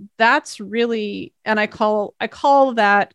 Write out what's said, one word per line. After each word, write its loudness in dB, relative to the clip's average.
that's 0
really, -6
and 0
I 0
call, -2
I -4
call 2
that 2